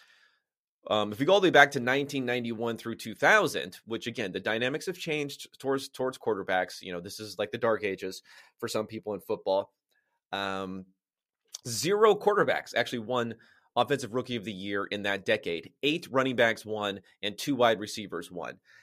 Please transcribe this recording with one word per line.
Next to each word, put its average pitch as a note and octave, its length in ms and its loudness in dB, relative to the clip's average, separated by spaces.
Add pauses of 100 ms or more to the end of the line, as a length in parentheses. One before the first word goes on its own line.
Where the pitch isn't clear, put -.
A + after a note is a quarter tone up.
(880)
Um, G#2 240 0
if G2+ 60 -10
we C#3 80 0
go F#3 80 6
all G3+ 60 8
the F#3 80 6
way - 20 6
back C#3+ 220 10
to C3+ 80 -2
nineteen C#3 440 -2
ninety-one A#2 540 -2
through A#2 160 -6
two G#2+ 200 -10
thousand, C#3 680 2
which A2+ 220 -6
again, A2+ 260 -4
the F#2+ 80 -4
dynamics A#2+ 460 -2
have F3+ 100 -6
changed D3+ 640 -6
towards, C3+ 320 -2
towards B2+ 260 -4
quarterbacks. F#2+ 640 -2
You F2+ 140 -10
know, F2+ 60 -6
this G2+ 200 -12
is G#2 180 -12
like G#2 120 -2
the A#2 80 -6
dark A2 260 2
ages F#2+ 380 -4 (380)
for A#2+ 60 -8
some A2 200 -2
people G#2 260 -8
in F#2+ 80 -6
football. G2+ 540 -2 (580)
Um, F#2+ 540 -4 (840)
zero F#3+ 460 4
quarterbacks F#3 600 2
actually A#2+ 260 0
won A#2 340 -2 (440)
Offensive A#2+ 360 0
Rookie B2 220 -2
of G2+ 80 -6
the G#2 100 -8
Year G2+ 300 -4
in G#2 180 -6
that G2 240 0
decade. F#2+ 460 0 (100)
Eight D3+ 280 0
running C3 240 2
backs A2+ 300 4
won G#2 360 -4 (220)
and G2+ 140 -4
two C#3+ 200 -2
wide A#2 220 6
receivers G2 520 -8
won. D2+ 280 -10 (240)